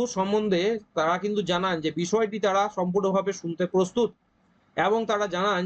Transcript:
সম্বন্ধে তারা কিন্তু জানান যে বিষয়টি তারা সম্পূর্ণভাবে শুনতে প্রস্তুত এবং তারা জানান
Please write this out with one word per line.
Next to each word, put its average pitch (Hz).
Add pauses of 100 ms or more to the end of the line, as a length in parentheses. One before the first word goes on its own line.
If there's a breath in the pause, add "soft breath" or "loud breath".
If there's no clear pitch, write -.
সম্বন্ধে 196 (320)
তারা 160
কিন্তু 208
জানান 180
যে 156 (100)
বিষয়টি 214
তারা 196 (140)
সম্পূর্ণভাবে 190
শুনতে 170
প্রস্তুত 190 (680)
এবং 202
তারা 208
জানান 185